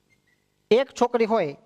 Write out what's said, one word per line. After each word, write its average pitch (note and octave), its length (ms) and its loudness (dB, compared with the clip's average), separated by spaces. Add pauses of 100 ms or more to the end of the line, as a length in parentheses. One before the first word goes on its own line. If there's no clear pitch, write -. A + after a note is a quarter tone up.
(720)
એક B3+ 300 0
છોકરી A#3+ 240 0
હોય F#3+ 420 -2